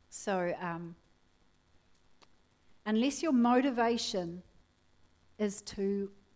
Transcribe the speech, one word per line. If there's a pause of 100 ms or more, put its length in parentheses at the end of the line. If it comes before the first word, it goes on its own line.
So,
um, (1900)
unless
your
motivation (960)
is
to, (260)